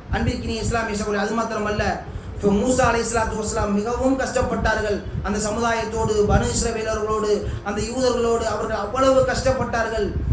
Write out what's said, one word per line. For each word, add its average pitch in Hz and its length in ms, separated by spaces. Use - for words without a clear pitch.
அன்பிற்கினிய 226 480
இஸ்லாமிய 214 440
சகோதரர்களே, 208 120
அது 208 240
மாத்திரமல்ல, 214 440
இப்ப 202 160
மூசா 247 380
அலைஹிஸ்ஸலாத்து 226 520
வஸ்ஸலாம் 208 300
மிகவும் 240 480
கஷ்டப்பட்டார்கள். 220 840
அந்த 202 160
சமுதாயத்தோடு, 220 760
பனு 208 180
இஸ்ரவேலர்களோடு, 220 840
அந்த 208 180
யூதர்களோடு 233 640
அவர்கள் 208 320
அவ்வளவு 262 440
கஷ்டப்பட்டார்கள். 233 880